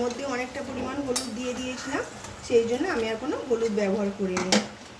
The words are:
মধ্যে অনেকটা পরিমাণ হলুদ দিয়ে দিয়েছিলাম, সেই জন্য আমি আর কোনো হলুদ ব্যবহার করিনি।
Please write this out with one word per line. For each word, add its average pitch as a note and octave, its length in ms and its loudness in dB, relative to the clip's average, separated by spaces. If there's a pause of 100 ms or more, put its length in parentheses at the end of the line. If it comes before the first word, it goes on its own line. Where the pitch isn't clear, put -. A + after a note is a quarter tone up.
মধ্যে A#3+ 220 0 (120)
অনেকটা B3 340 -4
পরিমাণ C4 280 -4 (100)
হলুদ B3 320 0
দিয়ে B3 200 -2
দিয়েছিলাম, B3+ 440 -4 (440)
সেই A#3 240 8
জন্য B3+ 140 2 (100)
আমি A3+ 180 2
আর G#3+ 120 -2
কোনো E4+ 120 0 (120)
হলুদ A3+ 320 4
ব্যবহার G3+ 280 2 (100)
করিনি। F#3 320 0 (500)